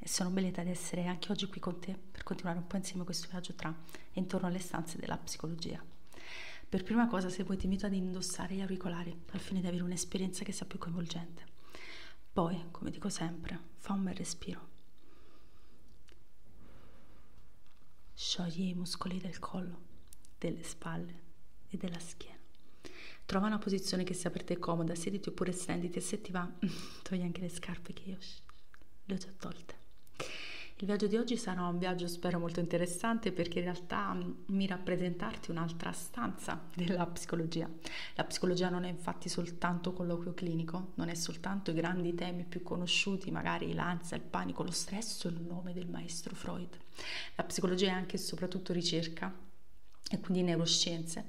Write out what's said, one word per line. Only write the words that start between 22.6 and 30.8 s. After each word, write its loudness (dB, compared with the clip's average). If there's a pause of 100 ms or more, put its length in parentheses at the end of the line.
Trova 4
una 4
posizione 2
che 0
sia 0
per -2
te 2
comoda, 2
siediti 0
oppure 2
stenditi 0
e 0
se 0
ti -4
va, 2
<laughs> -2
togli 2
anche 0
le 0
scarpe -4
che -4
io, -2
shh, -6 (640)
le 0
ho 2
già -4
tolte. -4 (960)
Il 0